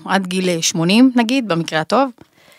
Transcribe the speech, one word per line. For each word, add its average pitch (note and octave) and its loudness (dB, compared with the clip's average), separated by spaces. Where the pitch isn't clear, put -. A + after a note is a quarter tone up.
עד F#3 -2
גיל, F3+ -2
שמונים, G3+ 2
נגיד, B3 0
במקרה E3 -2
הטוב, B3 0